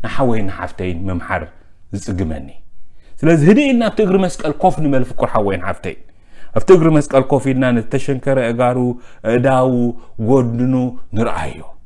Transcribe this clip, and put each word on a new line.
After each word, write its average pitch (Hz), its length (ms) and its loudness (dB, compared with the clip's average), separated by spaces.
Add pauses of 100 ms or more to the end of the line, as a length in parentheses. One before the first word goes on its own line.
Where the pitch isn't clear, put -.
ንሓወይን 117 460 2
ንሓፍተይን 90 580 -4
ምምሓር 90 380 -4 (460)
ዝጽግመኒ። 87 600 -6 (640)
ስለዚ 160 300 2
ህድእ 214 220 6
ኢልና 254 200 2
ኣብቲ 208 160 -2
እግሪ 190 180 2
መስቀል 170 360 -2
ኮፍ 180 240 2
ንበል 139 260 2
ፍቁር - 240 -2
ሓወይን 98 340 -2
ሓፍተይን። 95 380 -8 (480)
ኣብቲ - 220 0
እግሪ 165 200 8
መስቀል 143 340 2
ኮፍ 135 200 0
ኢልና 131 280 0
ነተሸንከረ 131 720 0
እጋሩ፣ 123 340 0 (480)
እዳው፣ 127 460 2 (480)
ጎድኑ 123 540 0 (360)
ንርኣዮ። 117 480 -2 (280)